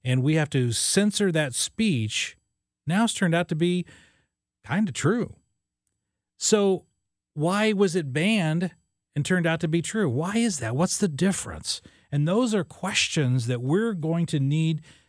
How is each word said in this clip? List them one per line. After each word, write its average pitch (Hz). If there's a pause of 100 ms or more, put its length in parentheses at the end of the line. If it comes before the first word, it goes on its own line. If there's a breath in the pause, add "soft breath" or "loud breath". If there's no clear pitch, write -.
and 127
we 151
have 151
to 123
censor 202
that 151
speech, - (520)
now 190
it's 220
turned 170
out 175
to 170
be 175 (840 loud breath)
kinda 180
true. 190 (1040)
So 202 (480)
why 202
was 190
it 156
banned 175 (400)
and 147
turned 180
out 165
to 170
be 165
true? 208
Why 170
is 220
that? 113
What's 170
the 208
difference? 151 (280 loud breath)
And 147
those 214
are 180
questions 131
that 120
we're 196
going 165
to 151
need 156 (280 soft breath)